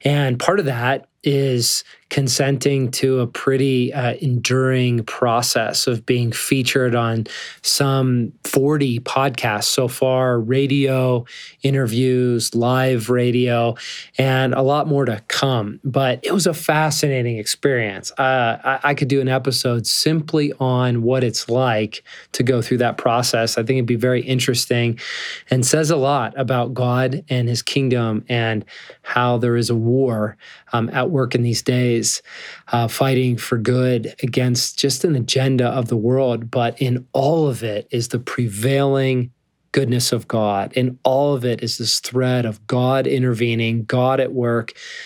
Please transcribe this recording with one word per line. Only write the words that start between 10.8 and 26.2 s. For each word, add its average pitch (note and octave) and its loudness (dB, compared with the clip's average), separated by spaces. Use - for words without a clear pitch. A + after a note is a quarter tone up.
interviews, B2 0
live B2 0
radio, B2 2
and C3 2
a C3 2
lot C#3+ 2
more C#3 2
to A2+ -2
come. A#2 -2
But C3 0
it - -4
was F#3+ 2
a F3 2
fascinating D3 0
experience. G#2+ -2
Uh, C3 0
I, C3+ 0
I - 0
could D3 -2
do C#3 2
an C3 0
episode B2 -2
simply D#3 0
on B2 0
what B2+ 2
it's - -4
like A#2 0
to - 0
go A#2+ 2
through B2 0
that A#2 0
process. A#2 0
I A#2 0
think C3 0
it'd A#2+ 0
be A#2+ 0
very B2 2
interesting A#2+ 0
and B2+ 2
says D3+ 2
a E3 2
lot C3+ 0